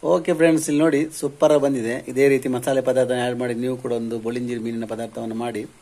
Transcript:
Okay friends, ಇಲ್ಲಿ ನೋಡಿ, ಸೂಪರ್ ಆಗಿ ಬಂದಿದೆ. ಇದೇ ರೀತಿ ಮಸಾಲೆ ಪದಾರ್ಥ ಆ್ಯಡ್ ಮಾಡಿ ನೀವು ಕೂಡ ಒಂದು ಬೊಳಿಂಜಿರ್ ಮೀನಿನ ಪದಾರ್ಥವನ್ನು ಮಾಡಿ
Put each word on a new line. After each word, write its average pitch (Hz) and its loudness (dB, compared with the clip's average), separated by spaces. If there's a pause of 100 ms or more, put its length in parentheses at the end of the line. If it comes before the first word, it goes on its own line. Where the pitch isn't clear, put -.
Okay 175 2
friends, 160 4
ಇಲ್ಲಿ 147 2
ನೋಡಿ, 156 2
ಸೂಪರ್ 147 2
ಆಗಿ 147 4
ಬಂದಿದೆ. 127 -2
ಇದೇ 127 2
ರೀತಿ 135 2
ಮಸಾಲೆ 127 0
ಪದಾರ್ಥ 127 2
ಆ್ಯಡ್ 123 -2
ಮಾಡಿ 123 -2
ನೀವು 127 -4
ಕೂಡ 123 -6
ಒಂದು 117 -4
ಬೊಳಿಂಜಿರ್ 120 -6
ಮೀನಿನ 113 -6
ಪದಾರ್ಥವನ್ನು 113 -8
ಮಾಡಿ 117 -6 (160)